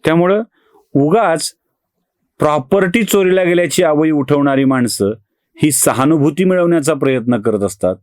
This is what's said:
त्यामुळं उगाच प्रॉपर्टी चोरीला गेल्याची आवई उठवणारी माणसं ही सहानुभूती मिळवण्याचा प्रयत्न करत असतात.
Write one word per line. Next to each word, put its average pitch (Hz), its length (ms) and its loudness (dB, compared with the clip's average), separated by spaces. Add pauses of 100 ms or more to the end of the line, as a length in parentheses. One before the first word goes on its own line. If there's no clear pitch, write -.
त्यामुळं 180 380 2 (520)
उगाच 165 580 0 (840)
प्रॉपर्टी 175 640 0
चोरीला 185 400 0
गेल्याची 175 400 0
आवई 156 280 2
उठवणारी 139 540 0
माणसं 120 480 0 (440)
ही 151 140 2
सहानुभूती 143 720 0
मिळवण्याचा 170 500 0
प्रयत्न 123 480 -2
करत 104 220 -2
असतात. 92 400 -4